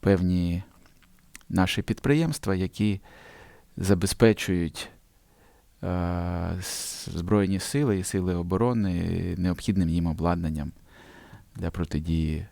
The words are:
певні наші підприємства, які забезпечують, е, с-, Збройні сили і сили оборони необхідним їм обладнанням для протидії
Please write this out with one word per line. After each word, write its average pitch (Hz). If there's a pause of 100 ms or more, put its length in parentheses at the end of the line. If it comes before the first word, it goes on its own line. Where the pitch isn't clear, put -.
певні 90 (840)
наші 92
підприємства, 143
які 98 (760)
забезпечують, 92 (960)
е, 98 (760)
с-, -
Збройні 95
сили 135
і 92
сили 92
оборони 90
необхідним 90
їм 85
обладнанням 80 (840)
для 98
протидії 80